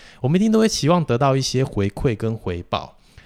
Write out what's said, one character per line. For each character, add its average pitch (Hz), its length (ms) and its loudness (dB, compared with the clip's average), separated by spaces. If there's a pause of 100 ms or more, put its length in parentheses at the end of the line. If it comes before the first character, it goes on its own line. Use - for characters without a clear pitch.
(220)
我 127 80 -2
们 175 100 4
一 202 40 2
定 220 80 2
都 220 60 4
会 220 120 4
期 - 180 -2
望 170 160 4
得 120 140 0
到 135 180 2
一 139 60 0
些 131 220 0
回 101 260 -2
馈 120 260 -2
跟 113 200 -4
回 87 280 -8
报。 - 340 -8 (280)